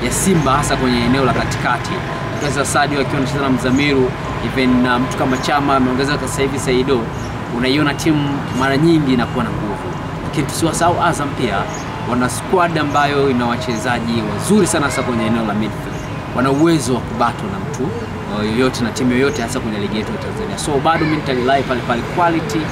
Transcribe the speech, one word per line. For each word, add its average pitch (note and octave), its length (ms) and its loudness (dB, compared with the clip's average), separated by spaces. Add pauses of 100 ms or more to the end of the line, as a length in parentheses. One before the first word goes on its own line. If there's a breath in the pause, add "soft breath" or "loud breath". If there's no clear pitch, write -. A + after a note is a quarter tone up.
ya A#2+ 60 0
Simba D3 420 2
hasa C#3+ 240 2
kwenye B2 280 2
eneo C3 200 4
la A#2+ 80 2
katikati. - 580 -2 (520)
Sasa C#3 220 0
Sadio C#3+ 360 2
akiwa C3+ 180 0
anacheza C#3 240 0
na C3+ 80 0
Mzamiru, C3 600 2 (360)
even B2+ 360 2
na B2 160 2
mtu C3+ 180 -2
kama C3 220 0
Chama C#3+ 380 2
ameongezeka C3 520 2
sasa C#3 140 -2
hivi C3+ 160 0
Saido, B2+ 420 2 (560)
unaiona C#3 380 2
timu D3 340 2 (300)
mara C3+ 180 2
nyingi D3+ 380 6
inakuwa A#2 300 0
na G#2+ 60 -4
nguvu. G#2 380 -4 (360)
Lakini C#3+ 220 -2
tusiwasahau E3 560 0
Azam D3 260 0
pia, A2+ 300 -2 (520)
wana B2 200 0
squad E3+ 480 0
ambayo C#3+ 520 2
ina B2 160 2
wachezaji A#2 760 -2 (100)
wazuri F3 340 2
sana D3 200 0
hasa C3 160 -2
kwenye A#2 240 0
eneo A2+ 200 0
la G#2 80 -2
midfield. G#2+ 380 -4 (440)
Wana C3 140 2
uwezo C#3 440 4
wa A2 60 0
kubattle A2+ 520 -2
na G2 60 -6
mtu, - 240 -6
uh, - 680 -6
yoyote B2 320 0
na A2 60 -2
timu B2 220 0
yoyote B2+ 300 2
hasa A#2 180 -4
kwenye G#2+ 180 -4
ligi G2+ 180 -4
yetu G#2+ 160 -4
ya G2+ 60 -6
Tanzania. - 400 -6
So - 120 -4 (140)
bado D#3+ 200 2
mimi D#3 120 2
nitalilai C3+ 460 0
pale B2+ 180 -2
pale A#2+ 220 -2 (140)
quality D#3+ 440 0 (120)